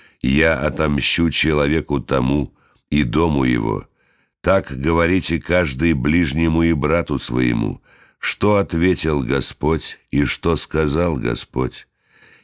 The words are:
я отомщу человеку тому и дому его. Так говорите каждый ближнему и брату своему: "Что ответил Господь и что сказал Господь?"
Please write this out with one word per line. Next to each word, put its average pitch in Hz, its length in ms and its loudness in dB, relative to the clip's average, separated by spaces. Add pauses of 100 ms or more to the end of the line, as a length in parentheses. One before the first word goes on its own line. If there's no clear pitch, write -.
(220)
я 73 360 2
отомщу 76 720 0
человеку 73 720 0
тому 67 560 -2 (320)
и 73 140 2
дому 71 420 2
его. 55 420 -2 (540)
Так 92 360 0
говорите 82 640 0
каждый 80 520 0
ближнему 80 720 2
и 82 100 4
брату 76 480 0
своему: 58 640 -2 (360)
"Что - 380 0
ответил 82 680 0
Господь 69 760 -2 (120)
и 71 140 2
что 82 320 -2
сказал 78 600 -2
Господь?" 60 720 -4 (580)